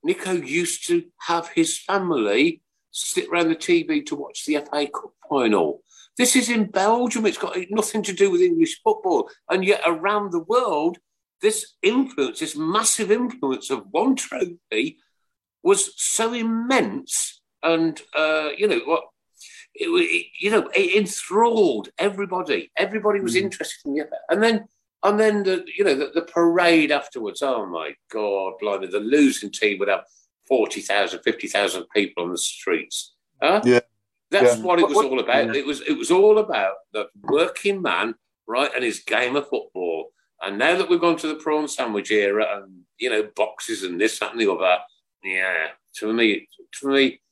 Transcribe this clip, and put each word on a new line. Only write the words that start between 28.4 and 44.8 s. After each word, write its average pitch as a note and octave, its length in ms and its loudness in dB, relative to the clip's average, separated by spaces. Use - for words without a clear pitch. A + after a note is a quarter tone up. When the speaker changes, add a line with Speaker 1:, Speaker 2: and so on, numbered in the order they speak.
Speaker 1:
blimey, G2 260 -2
the F#2 140 -2
losing B2+ 500 2
team G#2 280 0
would G2 100 0
have F#2+ 160 -2
forty A#2+ 360 0
thousand, - 400 -2
fifty - 260 -2
thousand F#2 460 -2
people F#2+ 280 0
on F2 80 -4
the F2 80 -6
streets. - 760 -6
Huh? F#3+ 220 2
Speaker 3:
Yeah. B2 160 6
Speaker 1:
That's F#3 260 6
Speaker 3:
Yeah. - 60 -8
Speaker 1:
what F3+ 160 2
it F3 40 6
Speaker 3:
What, F3 80 4
Speaker 1:
was - 60 2
Speaker 3:
what F3 100 4
Speaker 1:
all C3 140 0
about. B2 260 2
Speaker 2:
Yeah. A#2+ 140 -2
Speaker 1:
It C3+ 60 -6
was, C#3+ 140 -4
it D3 180 -2
was C3+ 120 -6
all G3+ 280 8
about A#2 360 0
the - 140 -4
working F3+ 600 0
man, A2 320 -2
right, C3 280 0
and B2+ 100 -2
his A2 160 -4
game B2 360 -2
of C#3+ 120 -4
football. F2 640 -6
And G2 180 -8
now D#3 180 2
that F#3 120 -2
we've E3+ 120 2
gone E3+ 180 2
to D#3+ 100 -6
the D#3 60 -4
prawn D3+ 340 -4
sandwich G#2+ 420 -6
era G#2 360 2
and, F#2+ 260 -18
you B2 120 -2
know, G#2+ 260 0
boxes - 460 -4
and F2 180 -6
this, G#2+ 200 0
that G#2+ 120 -4
and A#2 80 -8
the G#2 100 2
other, F2+ 280 2